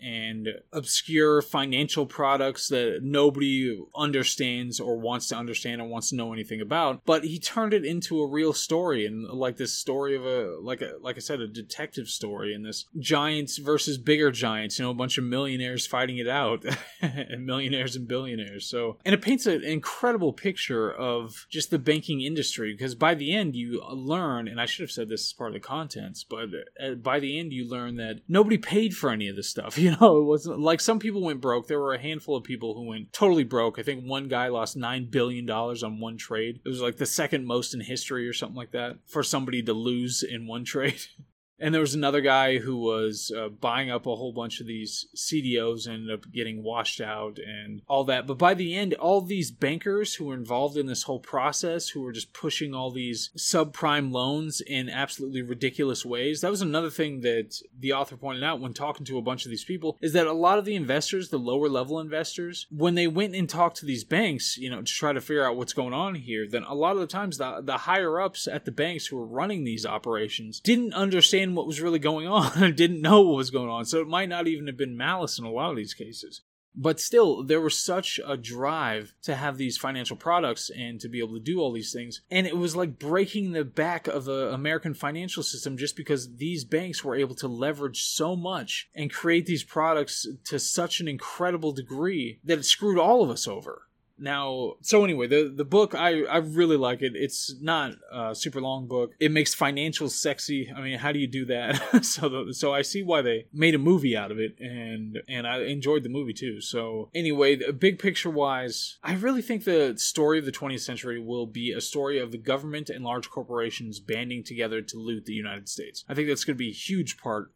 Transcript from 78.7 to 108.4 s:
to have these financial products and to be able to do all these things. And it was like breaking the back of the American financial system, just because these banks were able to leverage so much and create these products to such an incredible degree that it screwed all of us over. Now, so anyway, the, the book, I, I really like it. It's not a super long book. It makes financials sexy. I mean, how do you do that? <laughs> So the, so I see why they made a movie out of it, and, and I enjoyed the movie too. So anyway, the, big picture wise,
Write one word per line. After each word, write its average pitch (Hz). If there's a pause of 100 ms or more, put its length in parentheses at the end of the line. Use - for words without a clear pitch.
to 151
have 135
these 127
financial 127
products 165
and 120
to 123
be 120
able 113
to 113
do 160
all 139
these 113
things. 120 (100)
And 185
it 160
was 175
like 175
breaking 185
the 156
back 160
of 139
the 135
American 151
financial 165
system, -
just 143
because 127
these 147
banks 170
were 131
able 131
to 135
leverage 139
so 175
much 170
and 147
create 170
these 170
products 156 (180)
to 143
such -
an 165
incredible 160
degree 135
that 160
it 139
screwed 196
all 208
of 127
us -
over. - (360)
Now, 139
so 208
anyway, 135
the, 143
the 143
book, 190
I, 165
I 165
really 160
like 127
it. 131
It's 131
not 151 (200)
a 113
super 135
long 131
book. 123
It 151
makes 151
financials 143
sexy. 139
I 135
mean, 131
how 143
do 147
you 131
do 131
that? 123 (220)
<laughs> -
So 147
the, 127
so 143
I 139
see 196
why 165
they 113
made 156
a 143
movie 139
out 104
of 107
it, 110
and, 113 (100)
and 123
I 123
enjoyed 139
the 120
movie 127
too. 107
So 113
anyway, 143
the, 127
big 180
picture 185
wise, 135